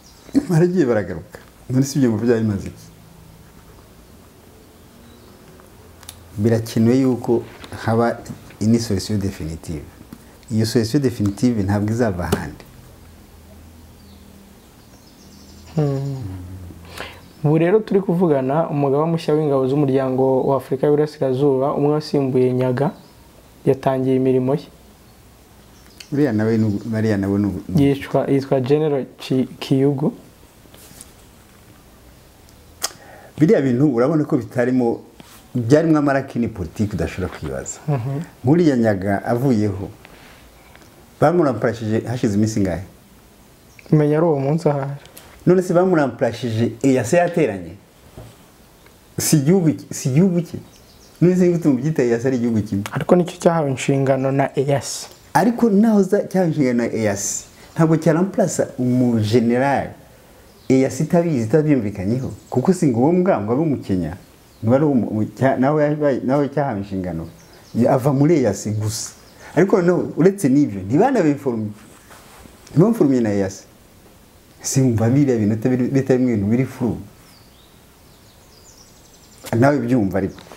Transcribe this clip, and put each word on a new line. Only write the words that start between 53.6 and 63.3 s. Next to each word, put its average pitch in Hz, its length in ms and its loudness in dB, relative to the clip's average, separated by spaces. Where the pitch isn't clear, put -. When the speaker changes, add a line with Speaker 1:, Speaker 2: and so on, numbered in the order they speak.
Speaker 2:
inshingano 135 640 0
na 135 260 0
E 139 160 0
A 131 60 -2
C. - 260 -12
Speaker 1:
Ariko 233 360 2
naho 208 320 4
za-, 196 260 0
cyahawe 185 220 0
inshingano 127 320 0
na 117 100 0
E 107 160 0
A 98 80 -2
C, - 280 -6
ntabwo 160 220 2
cyaramplasa 170 720 0
umujenerali. 123 1120 2
E 131 160 4
A 135 60 0
C - 140 -4
itabizi, 160 420 0
itabyumvikanyeho. 120 840 0
Kuko 127 220 0
si 175 160 0
ngombwa 156 520 2